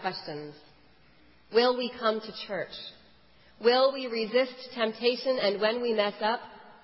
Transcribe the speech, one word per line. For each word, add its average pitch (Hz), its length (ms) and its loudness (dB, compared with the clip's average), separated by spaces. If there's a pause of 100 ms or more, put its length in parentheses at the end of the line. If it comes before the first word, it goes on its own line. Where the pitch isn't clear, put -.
questions. 151 540 -8 (960)
Will 247 240 6
we 247 220 -2
come 220 200 2
to 220 280 -10
church? 185 260 -6 (880)
Will 254 300 6
we 269 140 -6
resist 226 460 0 (200)
temptation 240 640 0
and 196 220 0
when 233 220 2
we 233 100 0
mess 202 280 2
up, 220 180 2 (440)